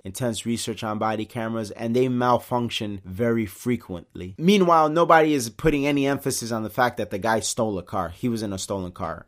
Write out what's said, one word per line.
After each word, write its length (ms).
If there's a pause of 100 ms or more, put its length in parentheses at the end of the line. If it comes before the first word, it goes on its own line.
intense 400
research 380
on 160
body 260
cameras, 460
and 240
they 140
malfunction 960
very 420
frequently. 920
Meanwhile, 500
nobody 460
is 160
putting 360
any 180
emphasis 460
on 140
the 60
fact 260
that 140
the 80
guy 200
stole 400
a 60
car. 240
He 200
was 140
in 100
a 60
stolen 320
car. 380